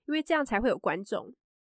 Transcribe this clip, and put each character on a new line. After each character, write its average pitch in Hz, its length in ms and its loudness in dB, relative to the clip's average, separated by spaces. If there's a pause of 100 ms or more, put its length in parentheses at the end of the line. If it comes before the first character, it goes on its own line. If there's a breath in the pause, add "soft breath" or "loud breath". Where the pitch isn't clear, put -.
因 294 80 -4
为 311 80 2
这 320 120 0
样 302 120 4
才 220 160 0
会 254 80 4
有 - 80 2
观 175 260 -2
众。 208 300 -6 (340)